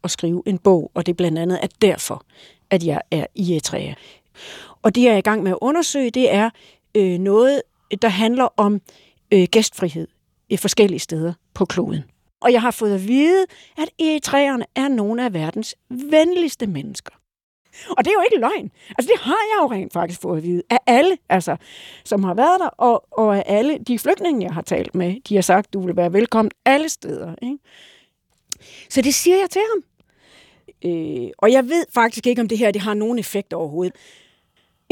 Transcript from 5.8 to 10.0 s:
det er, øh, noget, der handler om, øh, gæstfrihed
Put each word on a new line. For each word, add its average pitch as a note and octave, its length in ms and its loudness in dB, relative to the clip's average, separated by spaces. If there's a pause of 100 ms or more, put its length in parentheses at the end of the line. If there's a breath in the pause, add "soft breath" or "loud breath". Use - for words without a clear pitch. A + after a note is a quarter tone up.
det B3 240 2
er, G#3+ 160 2 (460 soft breath)
øh, F#3 240 2
noget, A#3 420 2 (400)
der A3+ 80 2
handler A3+ 380 0 (100)
om, G#3 240 0 (500 soft breath)
øh, F#3 200 6
gæstfrihed E3 560 -2 (420)